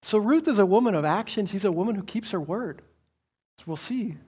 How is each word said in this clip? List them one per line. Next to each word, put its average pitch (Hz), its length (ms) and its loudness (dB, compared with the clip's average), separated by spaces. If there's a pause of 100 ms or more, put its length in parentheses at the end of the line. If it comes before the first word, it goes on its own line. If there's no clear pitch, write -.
So - 140 0
Ruth 285 300 4
is 233 120 4
a 196 60 6
woman 208 300 4
of 151 80 2
action. 202 440 -2
She's 196 180 -4
a 196 60 2
woman 196 240 -2
who 196 80 -4
keeps - 280 -8
her 185 80 -2
word. 165 420 -8 (760)
As - 80 -18
we'll 160 80 -6
see 208 420 -6 (100)